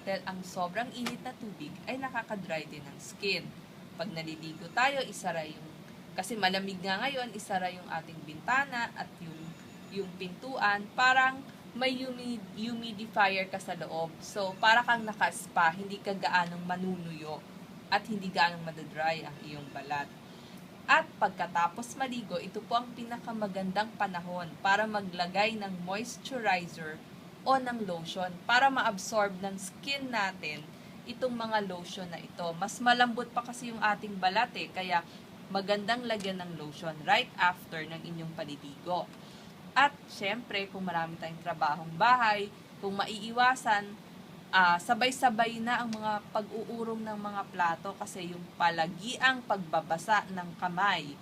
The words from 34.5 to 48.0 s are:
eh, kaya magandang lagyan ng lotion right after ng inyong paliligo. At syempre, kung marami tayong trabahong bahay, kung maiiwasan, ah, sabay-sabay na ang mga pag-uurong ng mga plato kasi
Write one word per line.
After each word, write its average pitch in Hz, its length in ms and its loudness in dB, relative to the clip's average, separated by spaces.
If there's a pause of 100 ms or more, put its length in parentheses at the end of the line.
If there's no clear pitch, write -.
eh, 160 80 -4
kaya 185 320 0 (480)
magandang 202 560 4
lagyan 196 400 0
ng 170 160 -6
lotion 151 320 -6 (160)
right 226 320 6
after 180 480 2
ng 165 160 -8
inyong 165 320 -6
paliligo. 147 720 -4 (640)
At 285 240 6 (160)
syempre, 208 560 -2
kung 190 160 -6
marami 170 320 -2
tayong 165 240 -8
trabahong 160 560 0
bahay, 214 560 6 (320)
kung 196 160 0
maiiwasan, 226 880 2 (640)
ah, 180 240 8
sabay-sabay 233 880 4
na 240 240 0
ang 220 80 -4
mga 214 240 0 (160)
pag-uurong 226 640 -2
ng 214 200 -4
mga 208 220 -4 (140)
plato 175 400 0
kasi 180 400 -8